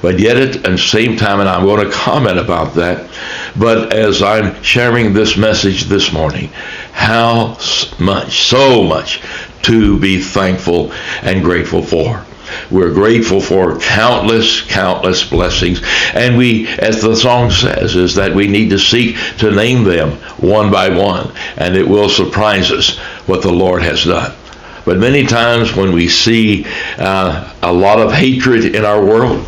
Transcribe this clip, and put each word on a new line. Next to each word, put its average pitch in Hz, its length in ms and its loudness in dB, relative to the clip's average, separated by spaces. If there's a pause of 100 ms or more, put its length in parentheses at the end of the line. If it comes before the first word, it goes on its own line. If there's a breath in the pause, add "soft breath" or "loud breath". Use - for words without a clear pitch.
But 90 160 0
yet 113 180 2
at 113 280 0
the 92 120 0
same 113 400 0
time, 101 240 0
and 98 80 0
I'm 90 160 0
going 101 220 2
to 98 60 -6
comment 107 460 0
about 82 360 -2
that, 87 340 -2 (480 loud breath)
but 110 360 0
as 101 300 2
I'm 101 400 0
sharing 120 520 2
this 107 220 2
message 101 480 0
this - 280 0
morning, 78 380 -4 (420 loud breath)
how 117 600 0
s-, - 460 -6
much, - 420 -2
so 127 420 4
much - 400 -2 (400 loud breath)
to 107 360 4
be 95 220 0
thankful 92 720 -2 (300 loud breath)
and 92 200 0
grateful 85 400 0
for. 82 440 -2 (440 loud breath)
We're 90 220 2
grateful 107 480 2
for 90 380 0
countless, 113 840 0
countless 92 640 -2
blessings. 87 560 -2 (320 loud breath)
And 120 240 2
we, 120 320 2
as 110 320 -2
the 110 160 2
song 120 340 2
says, - 460 0
is 90 200 2
that 95 180 0
we 101 140 2
need 104 220 2
to 98 80 2
seek 113 380 0 (220 loud breath)
to 107 120 2
name 113 340 2
them 85 260 2 (280 loud breath)
one 104 320 2
by 95 200 2
one, 90 420 -2 (240 loud breath)
and 90 180 -2
it 95 140 2
will 101 220 4
surprise 98 600 0
us - 280 -2 (280 loud breath)
what 92 140 0
the 92 120 0
Lord 90 300 2
has 85 220 -2
done. 90 300 -2 (500 loud breath)
But 92 140 0
many 131 260 2
times 117 520 0
when 95 160 2
we 85 160 2
see, 110 580 2 (320 loud breath)
uh, 95 640 -2
a 87 100 0
lot 98 280 4
of 113 120 2
hatred 127 600 2
in 107 100 0
our 104 180 2
world 113 460 2